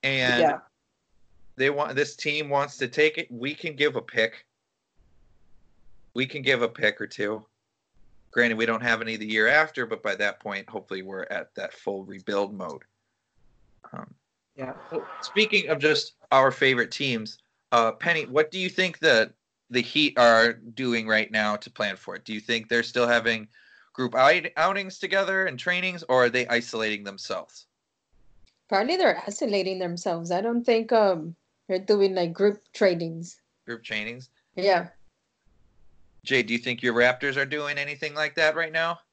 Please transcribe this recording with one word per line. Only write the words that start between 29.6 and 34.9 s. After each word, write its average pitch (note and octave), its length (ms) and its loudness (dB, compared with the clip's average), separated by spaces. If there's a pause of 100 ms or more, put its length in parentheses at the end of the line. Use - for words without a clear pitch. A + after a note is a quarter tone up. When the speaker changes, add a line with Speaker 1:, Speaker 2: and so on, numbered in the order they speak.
Speaker 3:
themselves. F3 500 -6
I F3+ 120 0
don't A#3 240 -2
think, A3+ 260 2
um, F3+ 460 2 (320)
they're F#3 100 0
doing, G3 360 4
like, F3 180 0
group G3+ 280 2 (120)
trainings. E3+ 680 0 (260)
Speaker 1:
Group A#2 160 -10
trainings? A2+ 480 -8 (260)
Speaker 3:
Yeah. F3+ 340 2 (1300)